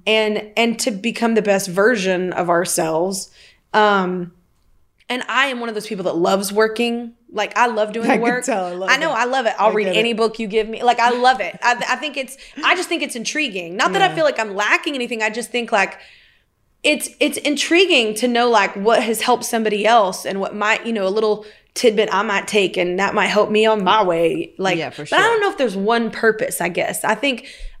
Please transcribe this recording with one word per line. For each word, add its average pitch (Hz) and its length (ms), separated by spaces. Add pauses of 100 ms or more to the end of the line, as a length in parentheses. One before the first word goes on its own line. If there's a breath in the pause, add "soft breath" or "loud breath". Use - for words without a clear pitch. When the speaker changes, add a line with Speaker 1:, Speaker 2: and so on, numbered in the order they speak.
Speaker 1:
and, 214 500
and 226 240
to 262 100
become 226 440
the 214 80
best 196 260
version 185 640
of 175 180
ourselves. 175 800 (420 soft breath)
Um, 185 600 (760)
and 254 200
I 247 180
am 254 140
one 233 80
of 220 60
those 214 120
people 190 180
that 160 120
loves 196 360
working. 233 600 (220)
Like, 202 220
I 233 100
love 214 260
doing 226 180
Speaker 2:
I 254 80
Speaker 1:
the 226 40
Speaker 2:
can - 0
Speaker 1:
work. 240 220
Speaker 2:
tell. 202 220
I 180 80
love 190 160
Speaker 1:
I 262 80
know. 311 120
Speaker 2:
it. 269 60
Speaker 1:
I 233 80
love 247 220
it. 202 120
I'll 208 120
Speaker 2:
I 214 40
Speaker 1:
read 214 100
Speaker 2:
get 190 120
Speaker 1:
any 226 140
Speaker 2:
it. 226 60
Speaker 1:
book 220 220
you 226 80
give 214 220
me. 220 140
Like, 240 180
I 233 100
love 247 300
it. 180 220
I, 240 280
I 254 60
think 277 200
it's, 269 200 (260 loud breath)
I 262 140
just 359 120
think 320 140
it's 269 140
intriguing. 202 600
Not 262 180
that 392 80
I 381 60
Speaker 2:
Yeah. 330 60
Speaker 1:
feel 330 100
like 277 140
I'm 214 160
lacking 285 400
anything. 240 280
I 214 80
just 226 200
think, 240 220
like, 190 260 (840 loud breath)
it's, 285 260 (120)
it's 285 180
intriguing 294 800
to 247 120
know, 240 220
like, 196 240
what 220 280
has 220 200
helped 180 220
somebody 214 420
else 208 400
and 196 140
what 190 140
might, 208 300
you 233 80
know, 202 140
a 190 40
little 214 360 (280 loud breath)
tidbit 214 380
I 202 100
might 202 260
take 196 280
and 180 220
that 196 160
might 202 140
help 202 220
me 214 160
on 214 180
my 208 180
way. 165 560
Like, 185 200
Speaker 2:
Yeah, 143 120
for 147 140
Speaker 1:
but - 100
I 359 80
Speaker 2:
sure. 427 80
Speaker 1:
don't 453 100
know 403 100
if 392 80
there's 220 180
one 220 340
purpose, - 500
I 175 80
guess. 175 360
I 214 100
think 254 320 (340 loud breath)